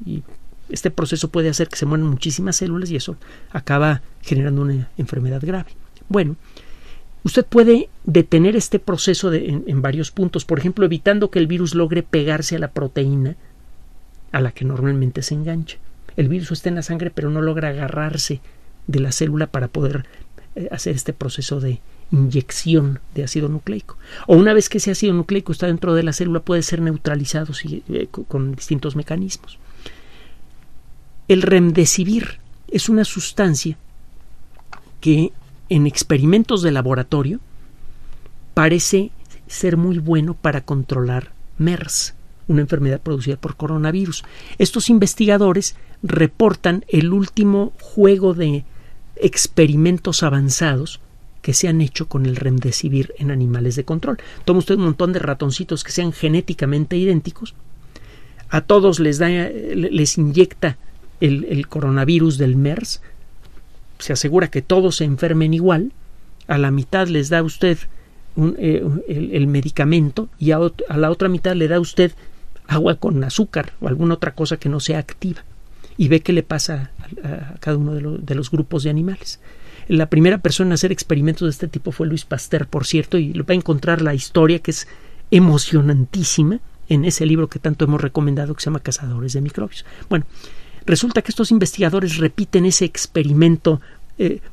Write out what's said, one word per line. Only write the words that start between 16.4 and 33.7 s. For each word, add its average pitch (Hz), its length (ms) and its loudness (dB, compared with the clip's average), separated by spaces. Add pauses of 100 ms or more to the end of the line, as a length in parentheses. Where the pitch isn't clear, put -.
está 165 180 -4
en 175 60 -2
la 165 60 -4
sangre, 170 300 -6
pero 147 180 -4
no 156 120 -2
logra 156 280 -2
agarrarse 147 680 -4 (480)
de 139 140 0
la 135 100 0
célula 151 360 0
para 123 200 -4
poder, 139 380 -2 (500)
eh, 180 160 -8
hacer - 240 -4
este 131 160 -6
proceso 139 480 -6
de 131 220 -4 (300)
inyección 139 880 2 (160)
de 143 100 -4
ácido 147 240 -2
nucleico. 185 480 -8 (300)
O 170 100 10
una 208 160 8
vez 208 160 4
que - 80 -2
ese 196 140 0
ácido 196 220 0
nucleico 175 380 -2
está 180 160 -2
dentro 170 260 0
de 165 100 4
la 160 100 0
célula, 170 260 -2
puede 170 240 0
ser 165 180 -2
neutralizado 151 720 -2
si, 151 360 -8
eh, - 200 -4
co-, - 140 -10
con 135 320 -4
distintos 143 400 -4
mecanismos. - 640 -8 (1700)
El 185 120 6
remdesivir 185 960 4 (280)
es - 220 -2
una 214 160 4
sustancia 165 720 0 (1200)